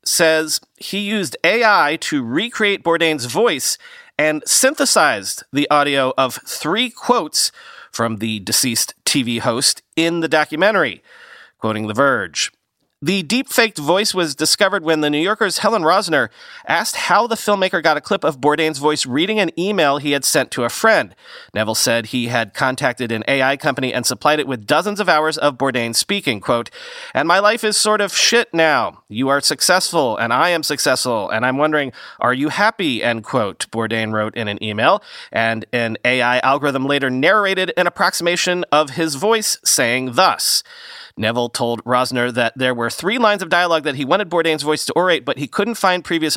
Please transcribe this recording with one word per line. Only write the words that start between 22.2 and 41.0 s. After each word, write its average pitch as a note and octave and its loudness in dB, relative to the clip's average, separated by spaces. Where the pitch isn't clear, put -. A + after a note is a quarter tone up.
had A#2 -2
contacted B2+ -2
an A2 -2
A C#3 2
I C#3 2
company C3+ -2
and C3 -2
supplied D3+ 0
it C#3 -4
with A#2 -6
dozens F3+ 0
of F#3 0
hours D#3 2
of C#3+ 0
Bourdain A#2+ -2
speaking, D3 -2
quote, A#2 -2
'And D3+ 0
my F3+ 4
life G#3+ 2
is G#3+ 0
sort G#3+ 2
of G3+ -2
shit - 2
now. C#3+ 2
You A#2+ -2
are C#3 2
successful, D#3 0
and A#2 -2
I D3 4
am E3+ 0
successful, B2+ -2
and A2 -2
I'm B2+ 0
wondering, D3+ 0
are B2 2
you C#3 -2
happy?' E3 0
end A2+ -2
quote," G#2 -2
Bourdain A2 -2
wrote G#2+ -2
in A2 -6
an G#2 -6
email, A2+ 2
and A2+ -2
an A#2 -2
A B2+ 2
I B2 2
algorithm C3+ 0
later C#3 0
narrated F#3 0
an F3+ 2
approximation F3 0
of D3+ 2
his D#3 -2
voice G#3+ 0
saying B2+ 0
thus. - 2